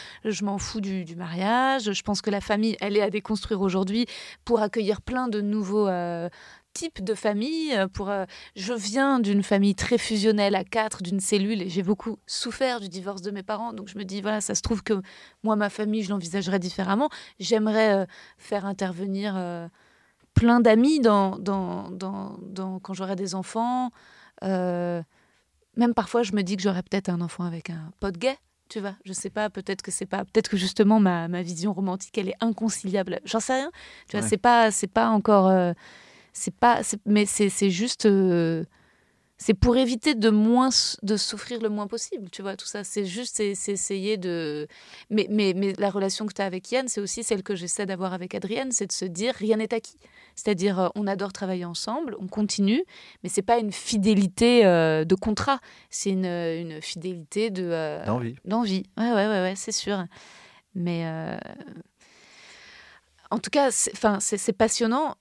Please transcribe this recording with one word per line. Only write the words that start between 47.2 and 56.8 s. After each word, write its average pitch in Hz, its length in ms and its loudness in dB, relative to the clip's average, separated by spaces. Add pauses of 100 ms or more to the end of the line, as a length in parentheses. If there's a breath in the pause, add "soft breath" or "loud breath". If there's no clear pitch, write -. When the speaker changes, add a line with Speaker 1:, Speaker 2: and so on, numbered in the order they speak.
Speaker 1:
celle 196 200 -2
que 208 120 -4
j'essaie 180 300 -4
d'avoir 185 280 -4
avec 185 200 -8
Adrienne, 226 380 -4
c'est 202 160 -2
de - 60 -6
se - 120 -6
dire : « 190 320 -2
Rien 214 200 2
n'est 220 160 -2
acquis. » - 240 -6 (380 soft breath)
C'est-à-dire, 190 440 0
euh, 180 160 4
on 208 100 -2
adore 196 280 -2
travailler 185 320 -4
ensemble, 220 540 -6
on 185 80 -8
continue, 214 560 2 (380 loud breath)
mais 185 80 -6
c'est 190 140 0
pas 233 160 4
une 208 120 -4
fidélité, 214 960 4
euh, 160 400 6
de 170 80 4
contrat, 220 460 0 (320 loud breath)
c'est - 180 -4
une, 185 160 0
une 165 560 -4